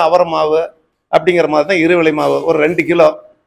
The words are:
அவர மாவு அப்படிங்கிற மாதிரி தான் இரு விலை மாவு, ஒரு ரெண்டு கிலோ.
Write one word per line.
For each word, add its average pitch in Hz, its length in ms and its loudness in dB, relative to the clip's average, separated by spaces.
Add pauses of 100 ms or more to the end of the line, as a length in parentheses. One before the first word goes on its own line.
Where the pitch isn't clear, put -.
அவர 175 160 4 (120)
மாவு 156 280 0 (500)
அப்படிங்கிற 160 400 0
மாதிரி 151 180 0
தான் 180 140 0
இரு 170 140 2
விலை 160 220 0
மாவு, 143 180 0 (100)
ஒரு 160 160 0
ரெண்டு 175 240 -2
கிலோ. 170 180 2 (400)